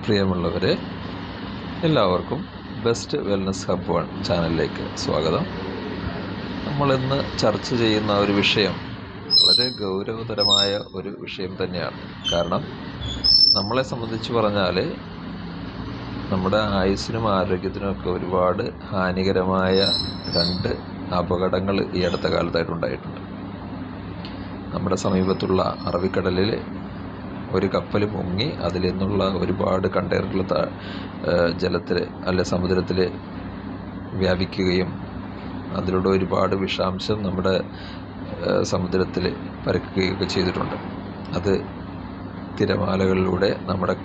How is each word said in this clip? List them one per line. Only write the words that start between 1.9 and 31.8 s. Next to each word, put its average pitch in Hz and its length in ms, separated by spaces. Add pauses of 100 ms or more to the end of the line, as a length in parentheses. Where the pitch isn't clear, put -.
ബെസ്റ്റ് 117 340
വെൽനസ് 98 520
ഹബ് 90 220
വൺ 82 300
ചാനലിലേക്ക് 82 760
സ്വാഗതം. 82 480 (1200)
നമ്മളിന്ന് 139 720
ചർച്ച 107 360
ചെയ്യുന്ന 107 380
ഒരു 101 200
വിഷയം 98 400 (540)
വളരെ - 400 (140)
ഗൗരവതരമായ 104 1000 (140)
ഒരു 95 140 (120)
വിഷയം 92 440
തന്നെയാണ്. 87 340 (340)
കാരണം, 85 300 (920)
നമ്മളെ 107 260
സംബന്ധിച്ച് 117 500
പറഞ്ഞാൽ, 101 640 (1400)
നമ്മുടെ 95 240
ആയുസ്സിനും 101 800
ആരോഗ്യത്തിനുമൊക്കെ 95 760
ഒരുപാട് 90 640 (180)
ഹാനികരമായ 92 840 (600)
രണ്ട് 90 340 (440)
അപകടങ്ങൾ 90 800
ഈ 90 80
അടുത്ത 90 240
കാലത്തായിട്ടുണ്ടായിട്ടുണ്ട്. 82 960 (1500)
നമ്മുടെ 92 220
സമീപത്തുള്ള 92 800 (100)
അറബിക്കടലിൽ 92 920 (760)
ഒരു 95 140
കപ്പൽ 98 380
മുങ്ങി, 95 400
അതിൽ 90 380
നിന്നുള്ള 95 420
ഒരുപാട് 95 640
കണ്ടെയ്നറുകൾ 95 540
താ-, - 260 (600)
ഏഹ്, 87 300
ജലത്തിൽ, 87 480 (200)